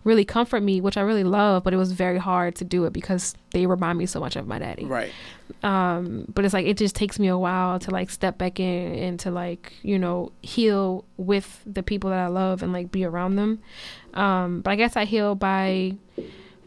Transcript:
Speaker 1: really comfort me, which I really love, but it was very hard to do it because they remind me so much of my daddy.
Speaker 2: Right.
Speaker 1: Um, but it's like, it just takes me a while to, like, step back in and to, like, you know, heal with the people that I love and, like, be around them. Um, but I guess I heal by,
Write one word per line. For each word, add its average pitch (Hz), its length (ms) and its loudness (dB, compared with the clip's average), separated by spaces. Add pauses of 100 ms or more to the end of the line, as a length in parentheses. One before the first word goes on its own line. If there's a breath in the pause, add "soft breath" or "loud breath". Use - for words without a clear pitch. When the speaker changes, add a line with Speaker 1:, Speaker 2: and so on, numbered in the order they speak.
Speaker 1:
really 214 220 6
comfort 233 380 0
me, 190 180 2
which 196 160 0
I 202 40 2
really 208 220 2
love, 196 400 4
but 185 100 2
it 185 40 4
was 185 140 2
very 180 280 0
hard 180 360 0
to 180 100 -8
do 180 200 2
it - 80 -2
because 180 420 -4 (160)
they 180 160 2
remind 180 320 2
me 175 60 0
so 180 140 -4
much - 160 -6
of - 120 -6
my - 120 -6
daddy. - 260 -8
Speaker 2:
Right. 120 260 -4 (520 loud breath)
Speaker 1:
Um, 180 600 0 (100)
but 196 100 2
it's 196 80 2
like, 185 140 0
it 202 100 2
just 202 180 2
takes 202 240 -2
me 196 100 4
a 180 80 2
while 185 420 0
to, 180 100 -8
like, 185 220 -4
step 185 260 -2
back 180 220 -2
in 175 340 -2
and 175 280 -4
to, 180 100 -4
like, 175 500 -8
you 196 160 0
know, 175 340 -2 (120)
heal 196 600 2 (120)
with 196 500 0
the 202 160 -6
people 196 300 -2
that 185 80 0
I 180 80 0
love 185 340 0
and, 180 120 -2
like, 180 180 -6
be 185 140 0
around 180 320 0
them. 214 220 0 (540 loud breath)
Um, 185 480 2
but 190 100 -2
I 202 40 2
guess 233 220 2
I 214 80 2
heal 208 300 2
by, 190 600 0 (720 loud breath)